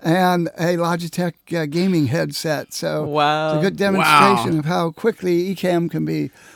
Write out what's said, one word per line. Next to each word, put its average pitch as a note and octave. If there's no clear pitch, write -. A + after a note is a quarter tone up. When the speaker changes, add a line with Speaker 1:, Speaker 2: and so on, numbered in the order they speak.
Speaker 1:
and F3
a F3
Logitech, E3+
uh, D#3+
gaming E3
headset. D3
So D#3
Speaker 2:
Wow. D3+
Speaker 1:
it's D#3
a F#3
good E3+
demonstration D#3
Speaker 3:
Wow. D#3
Speaker 1:
of D3
how E3+
quickly F#3
Ecamm F3
can D#3+
be, D3+